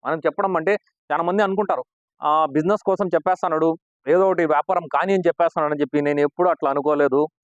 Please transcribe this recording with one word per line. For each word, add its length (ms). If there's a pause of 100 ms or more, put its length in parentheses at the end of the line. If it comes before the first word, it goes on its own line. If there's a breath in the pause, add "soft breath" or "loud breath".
మనం 220
చెప్పడం 340
అంటే 140 (360)
చాలా 180
మంది 200
అనుకుంటారు, 360 (360)
ఆ, 100 (260)
బిజినెస్ 340
కోసం 240
చెప్పేస్తాడు, 560 (360)
ఏదో 220
ఒకటి 160 (100)
వ్యాపారం 320 (100)
కానీ 220
అని 100
చెప్పేస్తానని 540
చెప్పి. 160 (100)
నేను 200
ఎప్పుడు 260
అట్లా 200
అనుకోలేదు. 480 (220)